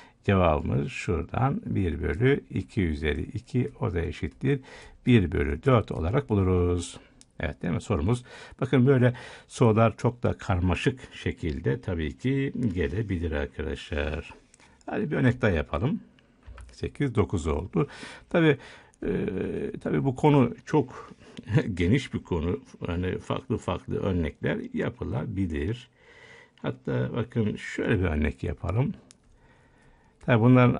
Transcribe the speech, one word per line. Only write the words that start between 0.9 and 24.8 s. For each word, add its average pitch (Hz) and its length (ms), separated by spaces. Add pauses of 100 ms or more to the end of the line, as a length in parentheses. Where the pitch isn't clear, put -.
bir 90 360
bölü 127 380 (100)
iki - 320
üzeri 78 400
iki, - 480 (100)
o 101 140
da 85 60
eşittir 131 600 (460)
bir 104 260
bölü 71 300
dört 127 300
olarak 95 360
buluruz. 90 680 (440)
Evet, - 220
değil 156 120
mi - 60
sorumuz? 110 440 (360)
Bakın, 127 260
böyle 123 280 (340)
sorular 113 480
çok - 260
da 92 100
karmaşık 92 840
şekilde 76 640
tabii 80 380
ki 135 340 (220)
gelebilir 87 580
arkadaşlar. 73 1040 (520)
Hadi 214 240
bir 160 60
örnek 123 260
daha 110 80
yapalım. 85 500 (720)
Sekiz, - 420
dokuz 98 320
oldu. 85 420 (420)
Tabii, 156 280 (480)
e, - 40 (720)
tabii 143 240
bu 127 120
konu 143 380 (100)
çok - 480 (260)
<laughs> - 360
geniş 90 400
bir - 80
konu. 85 380 (280)
Yani 90 300
farklı - 400
farklı 92 420
örnekler 90 580 (160)
yapılabilir. 92 1120 (760)